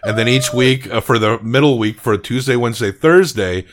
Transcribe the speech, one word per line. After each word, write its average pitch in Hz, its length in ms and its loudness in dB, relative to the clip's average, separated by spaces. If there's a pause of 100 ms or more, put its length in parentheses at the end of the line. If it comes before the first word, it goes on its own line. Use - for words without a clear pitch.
And 110 160 -4
then 113 80 0
each 131 260 0
week, 127 400 0
uh, 113 80 -2
for 123 160 0
the 110 240 0
middle 131 380 2
week, 110 220 -4
for 107 180 0
Tuesday, 127 380 -2
Wednesday, 117 340 -2
Thursday, 110 840 2